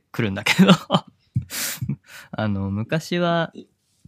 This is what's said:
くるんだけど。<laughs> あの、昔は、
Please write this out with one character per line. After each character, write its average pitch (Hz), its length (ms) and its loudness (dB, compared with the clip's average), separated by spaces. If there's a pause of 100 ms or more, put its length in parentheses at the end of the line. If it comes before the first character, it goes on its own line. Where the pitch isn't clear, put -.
(100)
く - 120 -2
る 107 80 0
ん 95 40 -4
だ 98 100 -6
け - 200 4
ど。 196 100 10
<laughs> - 1600 -6
あ 110 160 -2
の、 98 220 -2
昔 131 480 -4
は、 170 340 0 (560)